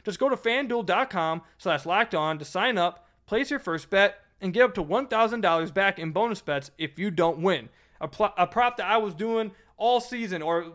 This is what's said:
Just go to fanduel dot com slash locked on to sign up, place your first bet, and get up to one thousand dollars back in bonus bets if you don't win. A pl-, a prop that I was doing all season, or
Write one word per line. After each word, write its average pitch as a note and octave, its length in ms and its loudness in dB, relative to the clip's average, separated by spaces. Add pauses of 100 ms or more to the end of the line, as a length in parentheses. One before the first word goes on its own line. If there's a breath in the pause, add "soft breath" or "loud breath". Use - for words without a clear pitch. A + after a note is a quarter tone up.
Just F#3 140 -6
go C4+ 120 4
to B3+ 60 0
fanduel A#3+ 500 0
dot F#3+ 240 2
com E3 320 -2 (160 soft breath)
slash D3+ 260 -2
locked G3 300 0
on D#3 240 0
to D3 80 -12
sign G#3+ 320 -2
up, F3 280 -2 (200 soft breath)
place B3+ 240 -2
your C#4+ 80 -2
first E3 320 -6
bet, G3 300 2 (200)
and F#3 140 -4
get A#3 80 6
up B3+ 140 4
to G3 60 -2
one G#3 240 0
thousand A3+ 360 2
dollars E3 280 2
back G3 280 0
in E3 140 -6
bonus G#3 280 0
bets C#3 380 -4
if D#3 200 -8
you G3+ 120 -2
don't E3 320 0
win. D#3+ 260 0 (320 soft breath)
A D#3 80 -8
pl-, G#3 300 0
a F3+ 80 4
prop A#3+ 320 0
that F#3+ 80 -4
I G#3 100 2
was G#3+ 160 0
doing A3 400 -2 (240 soft breath)
all A#3+ 240 2
season, A3+ 400 -6
or E3 340 -2